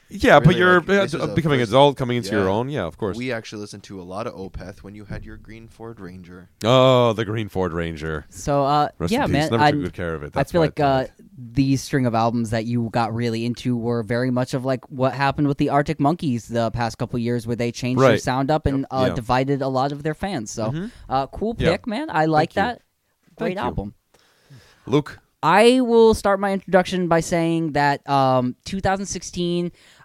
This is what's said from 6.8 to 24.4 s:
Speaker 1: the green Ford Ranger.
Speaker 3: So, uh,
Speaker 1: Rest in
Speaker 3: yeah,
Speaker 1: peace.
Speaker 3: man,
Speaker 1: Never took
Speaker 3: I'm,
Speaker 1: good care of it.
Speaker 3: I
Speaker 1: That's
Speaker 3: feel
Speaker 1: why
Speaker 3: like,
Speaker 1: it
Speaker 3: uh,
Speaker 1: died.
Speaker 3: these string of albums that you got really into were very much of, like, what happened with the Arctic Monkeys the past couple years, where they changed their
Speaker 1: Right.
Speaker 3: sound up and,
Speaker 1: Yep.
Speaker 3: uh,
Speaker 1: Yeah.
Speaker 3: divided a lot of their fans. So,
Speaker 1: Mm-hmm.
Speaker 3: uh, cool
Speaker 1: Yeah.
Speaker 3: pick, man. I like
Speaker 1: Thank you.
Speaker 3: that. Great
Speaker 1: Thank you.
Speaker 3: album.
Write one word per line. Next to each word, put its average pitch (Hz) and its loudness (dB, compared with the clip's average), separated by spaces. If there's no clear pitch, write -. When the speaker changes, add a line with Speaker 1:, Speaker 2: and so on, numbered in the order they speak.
Speaker 1:
the 107 -2
green 107 -6
Ford 92 -2
Ranger. 80 -6
Speaker 3:
So, 143 -2
uh, 147 2
Speaker 1:
Rest 180 -2
in 240 0
Speaker 3:
yeah, 277 0
Speaker 1:
peace. - -2
Speaker 3:
man, 139 2
Speaker 1:
Never 117 0
took - 4
Speaker 3:
I'm, - -2
Speaker 1:
good 87 -6
care 85 -6
of 73 -10
it. 73 -10
Speaker 3:
I - -10
Speaker 1:
That's 139 -4
Speaker 3:
feel 175 2
Speaker 1:
why 156 4
Speaker 3:
like, 151 -6
Speaker 1:
it 147 2
Speaker 3:
uh, 135 2
Speaker 1:
died. - -6
Speaker 3:
these 135 2
string 131 -2
of 113 0
albums 113 0
that 113 -2
you 117 -2
got 113 -2
really 117 -2
into 123 -2
were 117 -2
very 120 -2
much 151 -2
of, 127 -4
like, 131 -4
what 131 -2
happened 139 0
with 139 0
the 143 0
Arctic 147 0
Monkeys 139 0
the 113 -2
past 117 -4
couple 123 -4
years, 117 -2
where 117 -4
they 120 -2
changed 127 0
their 131 8
Speaker 1:
Right. 104 2
Speaker 3:
sound 135 -2
up 156 0
and, 139 -2
Speaker 1:
Yep. 135 -6
Speaker 3:
uh, 131 0
Speaker 1:
Yeah. 87 -4
Speaker 3:
divided 131 0
a 131 -4
lot 135 -2
of 147 -10
their 156 -4
fans. 151 -8
So, 110 -4
Speaker 1:
Mm-hmm. 170 -6
Speaker 3:
uh, 131 -2
cool 220 -6
Speaker 1:
Yeah. 165 2
Speaker 3:
pick, - -4
man. 262 -6
I 160 0
like 156 2
Speaker 1:
Thank - -4
you. 196 0
Speaker 3:
that. - -20
Great - -4
Speaker 1:
Thank 185 -4
you. 208 -6
Speaker 3:
album. - -6